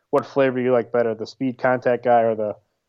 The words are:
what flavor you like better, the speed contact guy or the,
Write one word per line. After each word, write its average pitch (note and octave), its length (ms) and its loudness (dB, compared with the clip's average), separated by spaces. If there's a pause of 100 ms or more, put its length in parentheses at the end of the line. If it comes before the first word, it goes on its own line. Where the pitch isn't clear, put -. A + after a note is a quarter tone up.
(100)
what C#3 140 0
flavor C3 360 0
you B2+ 120 0
like A#2+ 200 0
better, A#2 220 0
the G#2+ 120 -10
speed B2+ 320 -6
contact B2+ 460 0
guy A#2+ 180 4
or A2+ 120 0
the, G#2+ 220 -6 (320)